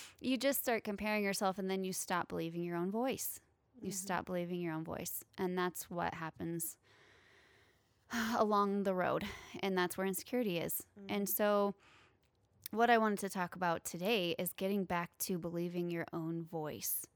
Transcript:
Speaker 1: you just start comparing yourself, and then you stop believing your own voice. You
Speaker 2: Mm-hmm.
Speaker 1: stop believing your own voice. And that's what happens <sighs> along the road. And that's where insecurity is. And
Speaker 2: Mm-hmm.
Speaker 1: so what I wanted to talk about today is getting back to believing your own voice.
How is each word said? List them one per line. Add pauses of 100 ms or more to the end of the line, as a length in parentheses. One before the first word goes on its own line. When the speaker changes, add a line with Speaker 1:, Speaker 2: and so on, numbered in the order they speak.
(200)
Speaker 1:
you
just
start
comparing
yourself,
and
then
you
stop
believing
your
own
voice. (400)
You
Speaker 2:
Mm-hmm.
Speaker 1:
stop
believing
your
own
voice. (140)
And
that's
what
happens (1300)
<sighs>
along
the
road. (360)
And
that's
where
insecurity
is. (240)
And
Speaker 2:
Mm-hmm.
Speaker 1:
so (960)
what
I
wanted
to
talk
about
today
is
getting
back
to
believing
your
own
voice. (100)